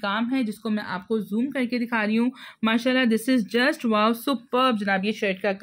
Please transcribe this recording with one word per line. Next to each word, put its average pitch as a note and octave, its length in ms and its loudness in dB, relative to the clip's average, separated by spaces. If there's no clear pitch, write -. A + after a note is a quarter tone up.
काम G#3+ 300 -2
है, C4 140 0
जिसको G#3+ 260 -6
मैं G#3 180 -2
आपको F#3+ 320 -4
जूम G#3+ 300 -2
करके B3 280 -2
दिखा A#3 240 -2
रही G#3+ 140 0
हूँ। A#3+ 140 2
माशाल्लाह A#3+ 420 2
this A3 220 2
is B3+ 260 2
just C4 320 0
wow, G#3+ 320 4
superb B3+ 600 0
जनाब G3 260 0
ये G#3+ 100 0
शर्ट G3 260 -2
का G3+ 120 0